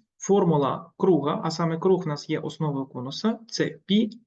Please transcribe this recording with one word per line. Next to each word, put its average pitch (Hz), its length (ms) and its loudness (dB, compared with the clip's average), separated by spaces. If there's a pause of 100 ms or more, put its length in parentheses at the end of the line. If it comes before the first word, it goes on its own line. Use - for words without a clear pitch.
(180)
формула 165 800 2
круга, 160 460 2
а 165 80 -2
саме 165 280 -2
круг 185 240 2
у 156 60 -4
нас 147 200 -6
є 156 100 -2
основою 143 460 -4
конуса, 139 640 -4
це - 220 -2
пі 208 400 0 (180)